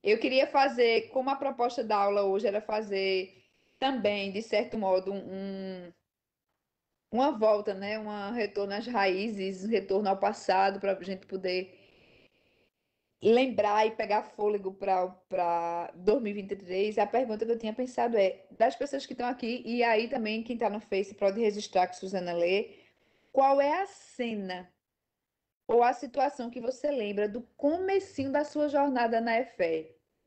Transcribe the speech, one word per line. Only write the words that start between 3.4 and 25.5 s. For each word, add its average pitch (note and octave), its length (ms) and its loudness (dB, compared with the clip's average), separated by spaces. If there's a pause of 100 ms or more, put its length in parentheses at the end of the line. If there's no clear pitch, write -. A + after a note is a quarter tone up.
também, G#3 520 0
de G3 100 -4
certo A3 360 -2
modo, F#3+ 340 0
um, F#3+ 800 -8 (1160)
uma B3+ 260 0
volta, G#3 380 2
né? G3+ 240 -6
Um G#3 320 -8
retorno G3+ 440 -4
às G#3 120 -6
raízes, G3 800 -2
um G#3 40 -4
retorno G3+ 400 0
ao F#3+ 100 2
passado, G3 600 2
pra G3 240 0
gente F#3 240 -10
poder F#3 540 -4 (1400)
lembrar A3 600 4
e A3 60 0
pegar G#3+ 320 -2
fôlego G3+ 500 -4
pra, F#3+ 320 0 (220)
pra E3+ 680 -2
dois G#3 260 2
mil G#3 120 -4
e G3+ 100 -8
vinte G3 100 -8
e G3 40 -4
três. G3 420 -2
A G3+ 80 4
pergunta A3+ 400 -2
que A#3 60 0
eu A3+ 60 0
tinha A3 140 -6
pensado A#3+ 440 -2
é, F#3+ 340 2
das A3 240 2
pessoas C#4 320 -6
que - 60 -12
estão B3 160 -4
aqui, B3 360 -6
e A#3 200 -2
aí A#3 240 2
também A3 340 -2
quem A#3 160 -8
tá A3+ 100 0
no G#3 120 -4
Face G3+ 340 -4
pode G3 260 0
registrar G#3 460 2
que F3+ 100 -14
Suzana F#3 360 -6
lê, F3 460 0 (520)
qual C#4 300 6
é D4+ 220 2
a G4+ 40 -2
cena G3 840 -8 (960)